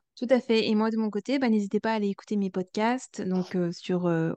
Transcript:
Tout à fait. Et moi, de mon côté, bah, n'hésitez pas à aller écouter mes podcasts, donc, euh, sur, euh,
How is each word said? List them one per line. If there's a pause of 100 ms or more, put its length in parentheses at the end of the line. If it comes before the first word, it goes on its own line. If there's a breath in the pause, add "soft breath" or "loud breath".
(140)
Tout
à
fait.
Et
moi,
de
mon
côté,
bah,
n'hésitez
pas
à
aller
écouter
mes
podcasts,
donc,
euh,
sur,
euh,